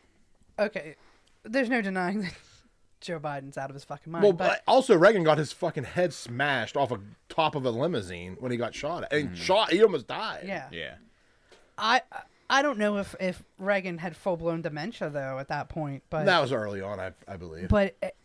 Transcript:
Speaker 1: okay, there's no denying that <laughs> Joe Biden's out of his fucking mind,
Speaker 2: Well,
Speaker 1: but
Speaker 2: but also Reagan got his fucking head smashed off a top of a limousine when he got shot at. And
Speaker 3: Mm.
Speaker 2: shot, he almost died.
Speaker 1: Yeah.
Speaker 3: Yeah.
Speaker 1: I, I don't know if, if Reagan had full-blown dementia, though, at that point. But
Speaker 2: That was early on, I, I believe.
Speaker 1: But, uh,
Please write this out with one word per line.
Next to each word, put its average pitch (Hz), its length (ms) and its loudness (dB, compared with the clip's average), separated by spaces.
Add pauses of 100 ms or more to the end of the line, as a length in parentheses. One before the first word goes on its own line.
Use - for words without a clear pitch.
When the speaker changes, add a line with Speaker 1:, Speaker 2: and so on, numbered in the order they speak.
(600)
Speaker 1:
okay, 180 360 -4 (460)
there's 240 260 0
no 240 140 0
denying 190 400 -2
that 175 120 -6 (340)
<laughs> - 340 -20
Joe 165 180 -8
Biden's 143 380 -8
out 135 140 -6
of - 20 -16
his 139 120 -16
fucking 143 280 -14
mind, 170 80 -2
Speaker 2:
Well, 202 120 8
Speaker 1:
but 180 160 0
Speaker 2:
but - 180 0
also 254 280 8
Reagan 185 280 8
got 156 160 6
his 151 120 -2
fucking 156 340 -4
head 175 280 0
smashed 127 640 -2
off 135 140 2
a 113 80 -4 (280)
top 156 280 0
of 131 100 -4
a 127 60 2
limousine 95 680 -4
when 127 120 -6
he 123 80 0
got 113 160 -4
shot 156 300 -6
at. - 80 -8
And 151 180 0
Speaker 3:
Mm. 90 40 -10
Speaker 2:
shot, 185 360 2
he 185 100 4
almost 175 240 4
died. 180 400 -8
Speaker 1:
Yeah. 170 260 -8
Speaker 3:
Yeah. 78 220 -8 (840)
Speaker 1:
I, 233 260 2 (460)
I 269 140 4
don't 285 160 0
know 208 200 0
if, 196 220 -8
if 185 220 -4 (160)
Reagan 190 400 -2
had 160 180 -8
full-blown 165 460 -2
dementia, 160 480 -6
though, 135 300 -6
at 139 80 -10
that 147 200 -6
point. 143 440 -8
But 156 160 0
Speaker 2:
That 175 140 6
was 131 120 0
early 104 260 -4
on, 98 200 -6
I, 92 120 -8 (160)
I 98 100 -12
believe. 85 320 -10
Speaker 1:
But, 202 340 4
uh, 190 60 -4 (160)